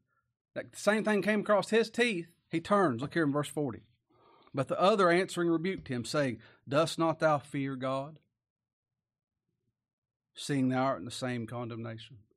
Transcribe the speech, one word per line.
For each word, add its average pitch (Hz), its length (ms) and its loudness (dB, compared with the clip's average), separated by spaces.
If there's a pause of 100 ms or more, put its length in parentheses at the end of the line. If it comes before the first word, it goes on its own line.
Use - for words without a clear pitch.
(540)
That - 220 -10
same 208 280 2
thing 214 180 2
came 208 180 2
across 196 300 2
his 220 200 4
teeth. 220 380 -2 (220)
He 160 100 -2
turns. 165 420 2
Look 143 120 -6
here 170 100 2
in 143 80 2
verse 147 160 0
forty. 139 340 -4 (720)
But 135 140 -2
the - 120 -2
other 190 300 6
answering 175 400 2
rebuked 165 380 -2
him, 120 180 -4
saying, 135 340 -2 (280)
"Dost 151 320 0
not 165 200 0
thou 156 180 4
fear 139 380 -6
God, 135 420 -6 (2250)
seeing 135 340 0
thou 127 140 0
art 131 160 -2
in 90 60 -10
the 120 60 -10
same 123 360 -6
condemnation?" 113 720 -10 (200)